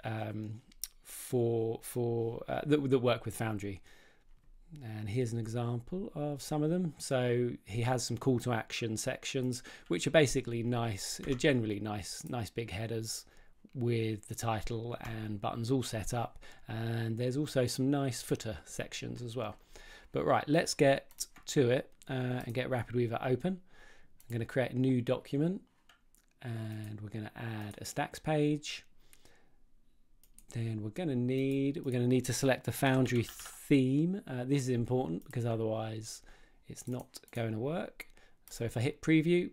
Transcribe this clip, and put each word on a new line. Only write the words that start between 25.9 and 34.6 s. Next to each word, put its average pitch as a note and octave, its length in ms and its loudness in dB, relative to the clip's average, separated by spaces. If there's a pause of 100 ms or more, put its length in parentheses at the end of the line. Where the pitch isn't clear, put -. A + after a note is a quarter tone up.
and G#2+ 580 -8
we're G#2+ 80 -10
gonna G#2+ 260 -6
add A2 440 -6
a G#2+ 60 -10
stacks - 340 -4
page. D3+ 680 0 (1700)
Then A2+ 300 -4
we're G#2+ 80 -4
gonna D#3+ 240 -2
need, C3+ 680 0
we're C3+ 80 -2
gonna B2 160 2
need B2+ 180 6
to B2 80 0
select C3 320 2
the A#2 60 0
Foundry C3 520 4
theme. D3 1040 2
Uh, B2 160 -4
this C3+ 180 4